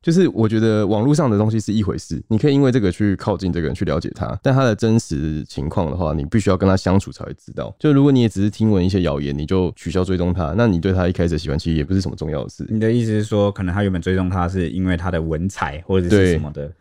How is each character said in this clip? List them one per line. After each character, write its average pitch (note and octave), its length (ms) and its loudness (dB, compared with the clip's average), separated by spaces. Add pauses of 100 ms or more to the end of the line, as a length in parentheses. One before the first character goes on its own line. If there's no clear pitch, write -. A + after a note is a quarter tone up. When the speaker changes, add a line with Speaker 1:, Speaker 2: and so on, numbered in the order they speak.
Speaker 1:
就 E3+ 100 0
是 F3 160 4
我 A2 180 2
觉 A2 140 0
得 G#2+ 260 2
网 G#2 160 2
络 D3 120 4
上 D3 160 2
的 G#2 80 2
东 G#2+ 120 2
西 A2+ 80 0
是 G#2 140 -4
一 A2 100 2
回 - 140 -2
事， - 320 -8
你 A2 80 0
可 C#3+ 140 2
以 - 20 2
因 C#3 80 4
为 C3+ 100 4
这 B2 80 2
个 G2 140 2
去 G2+ 240 0
靠 F#2+ 220 -2
近 F#2 120 -2
这 E2 120 -2
个 D#2 40 -2
人 C2 80 -2
去 - 120 -4
了 D#2 120 0
解 - 160 -6
他， - 280 -6
但 C#3 100 2
他 C3 100 2
的 A#2 120 2
真 A2+ 260 2
实 D2+ 460 -4
情 C#2+ 220 -6
况 E2+ 200 -2
的 C#2 80 -6
话， E2 160 0
你 D2+ 120 -2
必 G#2 160 0
须 G2+ 100 0
要 F#2 60 4
跟 G2 120 2
他 F#2+ 80 4
相 F#2+ 220 2
处 - 140 -4
才 - 120 -14
会 - 100 -12
知 - 180 -20
道。 B1 260 -8
就 D3+ 140 2
如 C#3 100 6
果 C#3+ 80 6
你 B2+ 120 4
也 A2+ 60 4
只 F#2+ 140 -2
是 G#2 80 2
听 A2 200 0
闻 F#2 140 4
一 F#2 40 2
些 F#2+ 140 2
谣 C#2+ 180 0
言， C#2+ 160 -4
你 D2 100 -4
就 F#2 300 0
取 - 140 -10
消 F2+ 120 0
追 F2+ 140 0
踪 F2 180 0
他， D#2+ 220 -2
那 A#2 100 2
你 F2 140 2
对 F#2+ 120 0
他 F2+ 160 2
一 F#2 40 0
开 F#2 120 -2
始 E2+ 100 0
的 D#2 40 -2
喜 D#2 100 -6
欢 C#2+ 100 -2
其 E2 120 -4
实 D#2+ 60 2
也 D2+ 80 0
不 F#2 100 -2
是 F#2+ 60 2
什 D#2+ 100 -4
么 - 60 -10
重 D#2 140 -6
要 C#2+ 120 -4
的 - 60 -10
事。 - 200 -12
Speaker 2:
你 A2 120 -2
的 A2 100 2
意 A#2+ 140 2
思 A2 60 -2
是 G#2+ 120 0
说， G#2 300 0
可 G2 100 -8
能 F2+ 100 -2
他 G#2 120 0
原 F#2+ 80 0
本 F2+ 100 -4
追 F#2 140 0
踪 F#2 120 0
他 F2+ 200 -2
是 F2+ 220 -2
因 F#2+ 140 -4
为 F#2 120 0
他 F2 140 -4
的 E2 120 -2
文 D#2+ 260 -4
采 D2+ 380 -6
或 F#2+ 140 2
者 F2 80 -2
是 F#2+ 240 4
什 E2 60 2
么 D2+ 120 -6
的， D2 160 -10
Speaker 1:
对。 C#2+ 140 -14